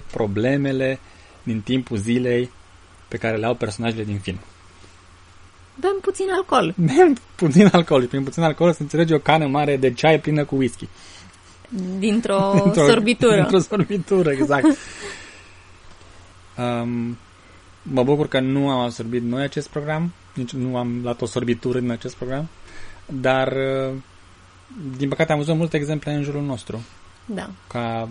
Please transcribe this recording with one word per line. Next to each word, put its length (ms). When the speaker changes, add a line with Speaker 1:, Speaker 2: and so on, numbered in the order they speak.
Speaker 1:
problemele 880
din 180
timpul 360
zilei 520
pe 100
care 200
le 80
au 100
personajele 480
din 160
film. 200
Speaker 2:
Bem 260
puțin 300
alcool. 460
Speaker 1:
Bem 400
puțin 360
alcool. 340
Prin 180
puțin 200
alcool 300
se 80
înțelege 320
o 60
cană 280
mare 300
de 160
ceai 260
plină 260
cu 100
whisky. 320
Speaker 2:
Dintr-o 540
Speaker 1:
<laughs> 100
Dintr-o 220
Speaker 2:
sorbitură. 500
Speaker 1:
dintr-o 240
sorbitură, 720
exact. 420
Speaker 2:
<laughs> 40
Speaker 1:
Um, 600
mă 220
bucur 240
că 120
nu 300
am 100
absorbit 440
noi 200
acest 240
program, 440
nici 180
nu 260
am 240
luat 200
o 40
sorbitură 540
din 120
acest 240
program, 320
dar, 460
uh, 420
din 120
păcate 220
am 60
văzut 180
multe 220
exemple 360
în 100
jurul 180
nostru. 400
Speaker 2:
Da. 240
Speaker 1:
Ca 440